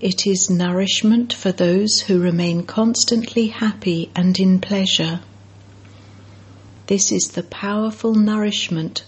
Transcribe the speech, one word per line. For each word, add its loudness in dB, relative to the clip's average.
it -2
is 0
nourishment 0
for -2
those 2
who 2
remain 0
constantly 0
happy -2
and 2
in 4
pleasure. -2
This 0
is 0
the -8
powerful -4
nourishment 0